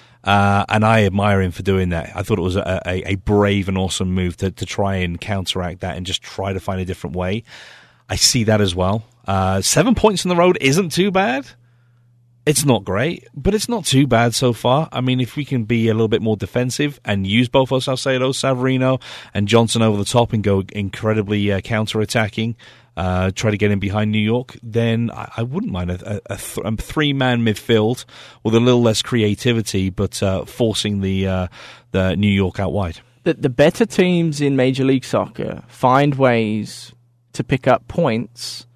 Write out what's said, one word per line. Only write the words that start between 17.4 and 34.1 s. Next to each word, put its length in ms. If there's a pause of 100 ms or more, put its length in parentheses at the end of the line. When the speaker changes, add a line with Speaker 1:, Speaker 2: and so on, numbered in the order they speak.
Speaker 1:
both 240
of 100
Salcedo, 500
Savarino, 680 (320)
and 160
Johnson 320
over 160
the 80
top 300
and 100
go 180 (100)
incredibly, 760
uh, 120
counter-attacking, 920 (440)
uh, 360
try 160
to 60
get 140
in 80
behind 340
New 60
York, 440
then 500
I, 260
I 40
wouldn't 300
mind 180
a, 260
a, 180
a 20
th-, 300
a 100
three-man 640
midfield 640 (380)
with 120
a 60
little 220
less 180
creativity, 880
but, 340
uh, 220
forcing 560
the, 260
uh, 220 (440)
the 220
New 140
York 320
out 120
wide. 280 (220)
Speaker 2:
The, 100
the 160
better 380
teams 560